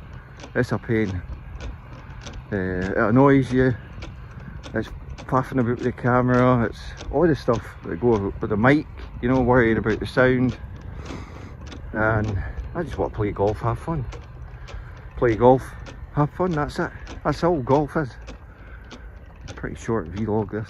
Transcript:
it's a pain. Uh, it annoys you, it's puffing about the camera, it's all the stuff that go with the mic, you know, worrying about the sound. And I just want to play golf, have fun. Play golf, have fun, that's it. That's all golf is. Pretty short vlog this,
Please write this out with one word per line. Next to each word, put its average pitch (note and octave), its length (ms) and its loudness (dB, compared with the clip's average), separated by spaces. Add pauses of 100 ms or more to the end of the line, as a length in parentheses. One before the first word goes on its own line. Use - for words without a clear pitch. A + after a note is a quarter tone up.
(540)
it's A#2 180 2
a A2 60 0
pain. G2+ 440 0 (1300)
Uh, G#2+ 40 -2
it F#2 400 -2
annoys C3 560 6
you, B2+ 200 4 (1040)
it's A2+ 140 -4 (380)
puffing C3 320 0
about B2 200 2
the B2 120 0
camera, B2 760 4
it's - 160 -4 (300)
all D#3 160 4
the D#3+ 80 6
stuff A#2 300 0 (200)
that E2 160 -6
go G#2+ 400 4
with - 100 -4
the G#2+ 60 2
mic, C3+ 300 6 (360)
you A#2+ 60 0
know, C3 120 4
worrying A#2+ 380 6
about G#2+ 200 2
the - 80 -4
sound. B2+ 500 4 (1400)
And G#2+ 460 2 (360)
I F3 80 -2
just C#3 160 -6
want D2+ 140 0
to - 40 -10
play G#2 140 0
golf, G2+ 300 2
have A#2+ 180 0
fun. E3 260 -4 (1120)
Play A#2 200 4
golf, B2 260 8 (500)
have D3 180 2
fun, F3+ 200 0
that's D3 280 0
it. E3+ 120 0 (340)
That's D3+ 180 2
all E3+ 200 4
golf C#3+ 340 4
is. D3 140 0 (1400)
Pretty - 220 -8
short G2 360 -2
vlog G#2 380 0
this, G#2+ 200 -6